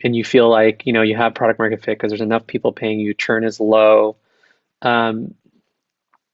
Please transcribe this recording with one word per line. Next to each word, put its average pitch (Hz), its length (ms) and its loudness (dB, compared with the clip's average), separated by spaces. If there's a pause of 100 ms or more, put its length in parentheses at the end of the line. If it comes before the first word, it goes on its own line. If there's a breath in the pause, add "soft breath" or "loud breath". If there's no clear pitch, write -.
and 120 120 -2
you 113 80 -2
feel 117 260 4
like, 110 360 2
you 127 80 -2
know, 113 80 2
you 110 140 0
have 113 180 -2
product 113 260 -2
market 110 220 -4
fit 107 160 -6
'cause 107 140 -4
there's 107 100 -6
enough 113 240 -4
people 113 260 -4
paying 107 280 -6
you, 104 140 -4
churn 113 300 -4
is 110 160 -6
low. 107 560 4 (680)
Um, 117 520 -4 (1000)